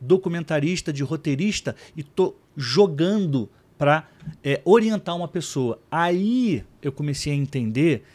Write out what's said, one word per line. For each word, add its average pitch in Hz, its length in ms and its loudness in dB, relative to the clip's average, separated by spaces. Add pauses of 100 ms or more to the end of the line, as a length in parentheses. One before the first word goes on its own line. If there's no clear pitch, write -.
documentarista, 170 920 0
de 139 100 -4
roteirista 147 720 -2 (220)
e 151 60 -10
tô - 320 -2 (220)
jogando 151 920 0 (280)
pra, 147 300 2 (380)
é, 139 200 0
orientar 214 520 2
uma 175 100 -4
pessoa. 139 540 -4 (100)
Aí 180 720 0 (200)
eu 139 100 -4
comecei 147 400 -4
a 143 40 -2
entender 135 680 0 (100)